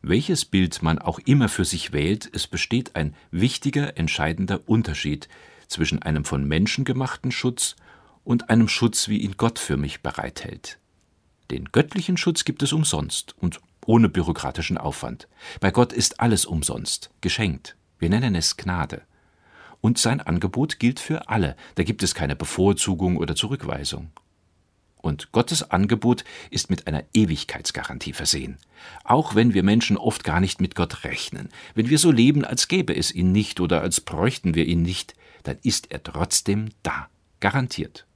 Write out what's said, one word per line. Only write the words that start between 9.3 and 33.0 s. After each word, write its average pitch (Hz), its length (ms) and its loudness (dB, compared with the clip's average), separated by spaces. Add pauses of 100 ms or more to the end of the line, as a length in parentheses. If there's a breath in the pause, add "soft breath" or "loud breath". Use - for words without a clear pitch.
Gott 113 240 0
für - 160 -2
mich 71 260 -4
bereithält. - 760 -10 (720)
Den 69 220 -6
göttlichen 165 420 0
Schutz - 300 0
gibt - 180 -2
es 139 80 0
umsonst 92 680 -2
und 87 200 -2 (260)
ohne 185 220 8
bürokratischen 85 680 -2
Aufwand. - 500 -8 (320 loud breath)
Bei 98 120 2
Gott 120 200 4
ist - 300 -2
alles 113 240 2
umsonst, - 640 -4 (100)
geschenkt. - 560 -2 (240)
Wir 82 100 0
nennen 110 260 2
es 80 200 0
Gnade. 90 460 -6 (800 soft breath)
Und 117 160 4
sein 123 240 2
Angebot 95 580 -2
gilt 117 200 2
für - 300 -6
alle. 95 260 0 (200 loud breath)
Da 87 80 0
gibt 98 200 -2
es 90 120 -2
keine 71 200 -2
Bevorzugung 92 800 0
oder 80 180 -2
Zurückweisung. 78 760 -6 (840)
Und - 340 -6
Gottes - 400 0
Angebot 113 540 2 (240 loud breath)
ist - 200 -4
mit 90 180 -2
einer 76 160 -4 (100)
Ewigkeitsgarantie - 1000 -2
versehen. 67 460 -4 (480 loud breath)
Auch 127 300 2
wenn 113 180 6
wir 92 100 4
Menschen 107 320 4
oft - 300 -2
gar 82 160 2
nicht 92 180 0
mit 90 160 0
Gott - 300 -4
rechnen, - 440 -8 (260 loud breath)
wenn 110 120 2
wir 147 120 4
so 170 120 6
leben, 135 320 6
als - 240 -2
gäbe - 260 0
es - 200 -2